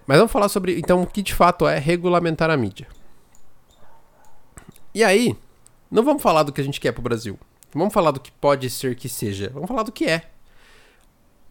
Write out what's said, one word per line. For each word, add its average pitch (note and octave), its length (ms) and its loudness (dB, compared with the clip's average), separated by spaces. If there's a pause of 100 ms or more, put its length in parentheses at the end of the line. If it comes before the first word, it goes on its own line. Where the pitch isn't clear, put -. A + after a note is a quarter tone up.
mas C3+ 100 4
vamos A3 140 6
falar G3+ 160 2
sobre, F#3 320 -2
então, F3+ 220 2
o F3+ 60 -4
que - 140 -6
de - 120 -6
fato F3 340 4
é D#3 100 0
regulamentar E3+ 720 0
a D#3+ 60 2
mídia. A2+ 320 -4 (2000)
E G#3+ 100 2
aí, G3+ 320 4 (560)
não G#3 120 4
vamos D4+ 180 2
falar D#3+ 220 4
do C#3+ 100 -4
que D3 80 -2
a - 20 -2
gente C#3 160 -6
quer B2+ 120 0
pro - 100 -10
Brasil. A#2 360 -4 (360)
Não C#3 60 -4
vamos G3+ 140 0
falar E3+ 180 4
do C3+ 80 -10
que - 120 -18
pode C3+ 380 0
ser B2+ 260 -4
que B2+ 140 -10
seja. G2+ 440 -6
Vamos C#3+ 140 -8
falar A3+ 160 -2
do A3+ 80 -6
que - 140 -4
é. E3 240 -2 (1200)